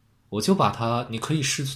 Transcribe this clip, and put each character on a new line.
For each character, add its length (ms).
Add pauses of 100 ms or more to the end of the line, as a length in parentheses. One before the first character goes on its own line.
(300)
我 120
就 140
把 160
他， 360
你 120
可 160
以 80
视 200 (120)